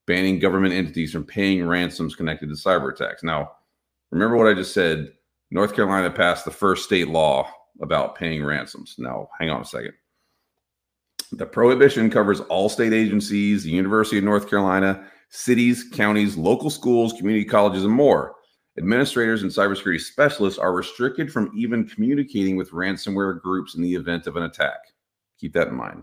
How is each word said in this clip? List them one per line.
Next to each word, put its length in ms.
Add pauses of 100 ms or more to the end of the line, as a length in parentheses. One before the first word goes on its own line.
banning 320
government 380
entities 360
from 120
paying 440
ransoms 480
connected 320
to 80
cyber 380
attacks. 300
Now, 300 (580)
remember 260
what 100
I 60
just 220
said. 380 (360)
North 240
Carolina 380
passed 340
the 60
first 320
state 240
law 440 (300)
about 320
paying 300
ransoms. 560
Now, 300 (100)
hang 100
on 120
a 40
second. 280 (1400)
The 140
prohibition 640
covers 320
all 280
state 220
agencies, 720
the 60
University 480
of 60
North 260
Carolina, 560 (240)
cities, 540
counties, 520
local 360
schools, 420
community 320
colleges, 380
and 100
more. 400 (460)
Administrators 640
and 80
cybersecurity 500
specialists 560
are 160
restricted 580
from 240
even 320
communicating 680
with 140
ransomware 680
groups 360
in 80
the 100
event 320
of 120
an 60
attack. 360 (600)
Keep 140
that 140
in 80
mind. 280